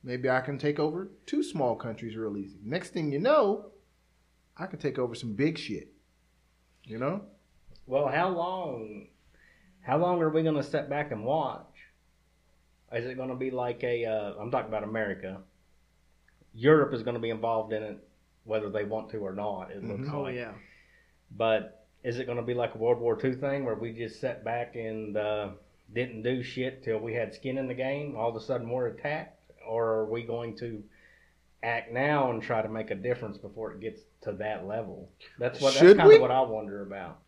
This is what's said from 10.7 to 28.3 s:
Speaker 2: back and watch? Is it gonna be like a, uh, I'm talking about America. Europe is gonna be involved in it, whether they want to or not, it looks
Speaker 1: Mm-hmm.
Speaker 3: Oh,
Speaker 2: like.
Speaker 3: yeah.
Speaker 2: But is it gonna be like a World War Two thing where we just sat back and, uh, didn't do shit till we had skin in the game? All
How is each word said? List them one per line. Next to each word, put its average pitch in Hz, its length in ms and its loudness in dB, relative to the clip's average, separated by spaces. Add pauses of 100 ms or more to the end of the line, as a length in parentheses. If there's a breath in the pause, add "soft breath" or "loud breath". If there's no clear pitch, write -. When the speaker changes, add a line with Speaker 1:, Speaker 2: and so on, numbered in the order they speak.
Speaker 2:
back 143 220 -2
and 110 120 -8
watch? 135 420 -2 (1300)
Is 117 140 -4
it 127 100 -8
gonna 131 200 -8
be 131 140 -4
like 123 340 -4
a, 120 220 -2
uh, 104 340 -2
I'm 117 100 -8
talking 117 180 -2
about 107 160 -4
America. 98 540 -6 (1160)
Europe 139 400 6
is 113 80 -4
gonna 120 180 -4
be 117 100 -2
involved 110 420 -2
in 107 100 -2
it, 104 160 -10 (460)
whether 107 260 -2
they 107 140 -2
want 107 260 -6
to 110 80 -8
or 98 160 -6
not, 98 360 -6
it 95 140 -10
looks 113 240 -6
Speaker 1:
Mm-hmm. 151 80 -6
Speaker 3:
Oh, 143 60 -4
Speaker 2:
like. 127 120 -6
Speaker 3:
yeah. 117 180 -8 (840 soft breath)
Speaker 2:
But 110 500 0 (160)
is 120 160 -4
it 123 80 -6
gonna 120 160 -4
be 120 120 -4
like 120 200 -2
a 113 40 -12
World 117 220 2
War 117 160 2
Two 131 180 0
thing 139 300 -4
where 113 120 -2
we 117 160 -6
just 113 280 -10
sat 123 240 -6
back 120 320 -4
and, 110 400 -6
uh, 107 320 -2 (440)
didn't 117 300 -4
do 123 200 0
shit 127 420 -6
till 110 140 0
we 113 160 -6
had 113 200 -4
skin 131 240 -6
in 131 100 -4
the 123 60 -6
game? 135 420 -4
All 113 140 0